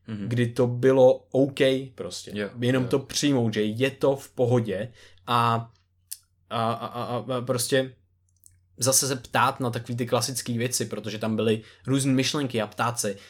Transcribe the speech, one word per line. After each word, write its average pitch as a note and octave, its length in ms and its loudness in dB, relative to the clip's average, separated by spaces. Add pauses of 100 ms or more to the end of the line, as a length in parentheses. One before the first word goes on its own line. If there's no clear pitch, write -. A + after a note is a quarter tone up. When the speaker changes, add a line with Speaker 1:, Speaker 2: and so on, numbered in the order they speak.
Speaker 1:
Mhm. G#2 220 -8
Speaker 2:
kdy A#2+ 180 2
to A#2+ 200 2
bylo B2+ 460 6 (180)
OK C3+ 280 0 (360)
prostě. F2+ 380 -12
Speaker 1:
Jo, G2+ 160 -4 (100)
Speaker 2:
Jenom B2+ 240 2
Speaker 1:
jo. B2+ 60 -4
Speaker 2:
to C#3 100 2
přijmout, B2 540 0
že G#2+ 100 0
je A2+ 280 0
to C#3 240 0
v - 140 -16
pohodě A#2 600 0 (360)
a, A#2 420 2 (800)
a, A2+ 240 -2
a, A#2 120 -6 (180)
a, A#2 140 -4 (200)
a A#2+ 40 -4
prostě C3 540 -2 (840)
zase C3 300 2
se B2 80 -2
ptát B2 440 0
na B2+ 100 -2
takový A#2 260 -6
ty B2 100 -2
klasický A#2+ 520 -2
věci, A#2+ 280 -2
protože G#2+ 340 -8
tam A2 160 0
byly A2 260 2 (260)
různý C3+ 260 2
myšlenky C3 480 0
a G#2 60 -2
ptát A#2 320 -2
se, G2+ 160 -2 (140)